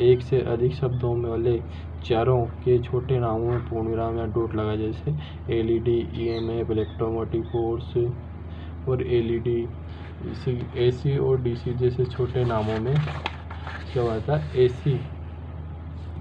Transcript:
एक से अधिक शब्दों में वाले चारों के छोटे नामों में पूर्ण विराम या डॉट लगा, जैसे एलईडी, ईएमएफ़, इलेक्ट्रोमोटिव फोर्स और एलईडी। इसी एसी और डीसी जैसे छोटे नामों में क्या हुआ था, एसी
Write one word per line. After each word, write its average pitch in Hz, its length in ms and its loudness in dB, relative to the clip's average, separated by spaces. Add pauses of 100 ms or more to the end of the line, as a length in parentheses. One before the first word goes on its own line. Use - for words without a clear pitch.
एक 123 200 8
से 131 220 2
अधिक 120 300 2
शब्दों 123 420 0
में 120 140 0
वाले 113 300 2 (440)
चारों 123 380 4 (220)
के 123 160 6
छोटे 123 400 0
नामों 117 300 0
में 120 200 0
पूर्ण 113 180 -2
विराम 113 320 0
या 113 80 -2
डॉट 110 280 0
लगा, 107 200 0
जैसे 110 400 -2 (360)
एलईडी, 117 460 2 (200)
ईएमएफ़, 113 540 -2
इलेक्ट्रोमोटिव 113 720 -2
फोर्स 117 540 -2 (920)
और 127 160 2
एलईडी। 117 560 2 (720)
इसी 123 300 -2 (160)
एसी 123 400 2
और 131 240 4
डीसी 120 340 -2
जैसे 123 320 2
छोटे 123 380 0
नामों 110 340 0
में 127 160 2 (960)
क्या 123 100 2
हुआ 113 160 0
था, - 240 0 (120)
एसी 127 440 4 (1200)